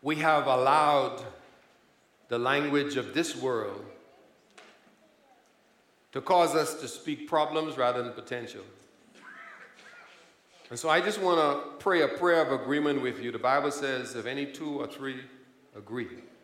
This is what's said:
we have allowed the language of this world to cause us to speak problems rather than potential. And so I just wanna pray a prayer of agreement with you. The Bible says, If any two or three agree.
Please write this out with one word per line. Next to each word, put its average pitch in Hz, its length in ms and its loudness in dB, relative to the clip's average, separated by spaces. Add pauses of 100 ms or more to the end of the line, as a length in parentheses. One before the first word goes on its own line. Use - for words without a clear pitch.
we 151 160 -2
have 151 300 4
allowed 135 760 4 (1040)
the 120 100 -4
language 143 600 0
of 123 160 -6
this 160 200 -2
world 110 520 -4 (2250)
to 131 80 -6
cause 170 340 4
us 156 280 0
to 131 80 -10
speak - 400 -10
problems 156 480 0
rather 123 260 0
than 123 80 -8
potential. 117 520 -12 (2000)
And 123 80 -10
so 156 120 -2
I 160 100 6
just 208 220 0
wanna 156 400 4 (180)
pray 180 220 4
a 151 80 4
prayer 170 320 4
of - 100 2
agreement 139 500 0
with 123 200 -4
you. 120 100 -6
The 113 80 -8
Bible 143 320 2
says, 139 460 -6
If 110 80 -8
any 139 200 -4
two 143 360 -8
or 123 60 -8
three 135 340 -10 (560)
agree. 110 460 -10 (200)